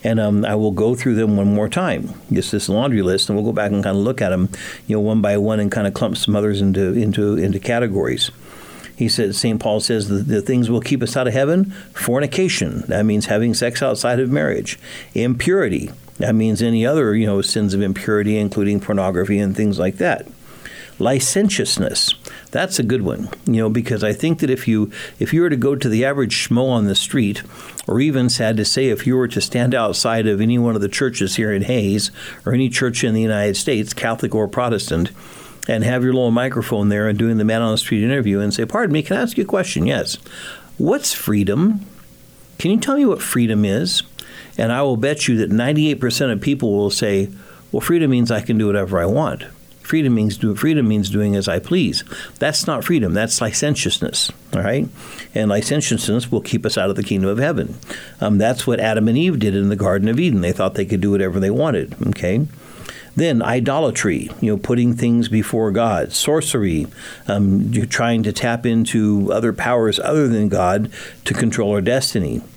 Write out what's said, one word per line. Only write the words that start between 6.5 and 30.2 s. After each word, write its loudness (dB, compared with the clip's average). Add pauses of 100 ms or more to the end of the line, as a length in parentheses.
into, 2
into, 2
into 0
categories. -2 (640)
He 0
said, 0
Saint 0
Paul 0
says, -2
"The, 0
the 0
things 2
will 2
keep 0
us -4
out 0
of 0
heaven, 2 (220)
fornication." 0
That 2
means 2
having 0
sex -2
outside 0
of 0
marriage. -2 (360)
Impurity. 0 (260)
That 0
means 2
any 2
other, 2
you 2
know, 2
sins 0
of 0
impurity, 0
including 0
pornography 0
and 0
things 0
like 0
that. -2 (720)
Licentiousness. 0 (380)
That's -2
a 0
good 0
one, -4 (160)
you 2
know, 2
because -2
I 0
think 0
that 0
if -2
you, 2 (280)
if -2
you 4
were 2
to 2
go 2
to 0
the 2
average -2
schmo 2
on 2
the 0
street, 0 (440)
or 2
even, 2
sad 0
to 0
say, 0
if 0
you 4
were 2
to -2
stand 0
outside 0